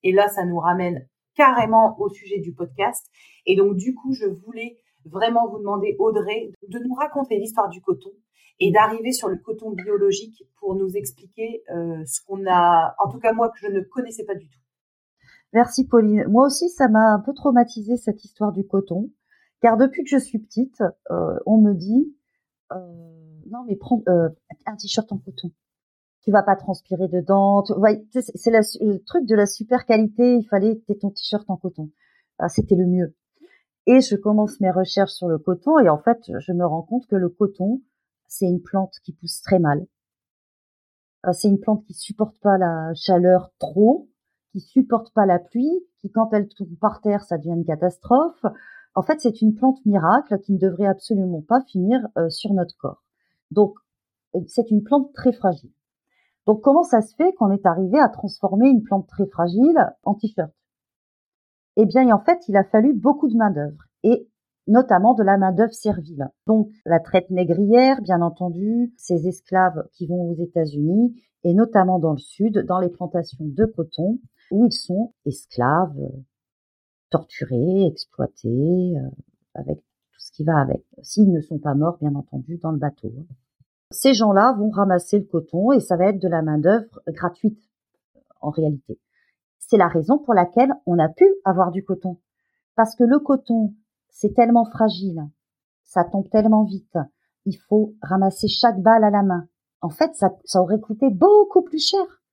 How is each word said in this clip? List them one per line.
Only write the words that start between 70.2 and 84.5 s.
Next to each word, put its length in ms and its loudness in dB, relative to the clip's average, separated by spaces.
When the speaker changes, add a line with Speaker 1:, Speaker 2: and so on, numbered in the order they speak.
Speaker 2:
aux 40 -4
États-Unis, 840 -2
et 100 2
notamment 460 2
dans 120 0
le 60 -2
sud, 500 -4
dans 120 -2
les 100 -2
plantations 560 -8
de 200 -2
coton, 540 -6
où 140 2
ils 80 0
sont 400 -6
esclaves, 720 -2
euh, 100 -10
torturés, 720 -2
exploités, 1120 -4
euh, 120 -8
avec 240 -8
tout 420 -20
ce 120 -20
qui 120 -10
va 140 0
avec. 260 -2
S'ils 280 4
ne 80 2
sont 200 -8
pas 160 -4
morts, 260 -2
bien 140 -2
entendu, 420 -10
dans 140 -6
le 80 -4
bateau. 340 -8
Ces 220 2
gens-là 440 4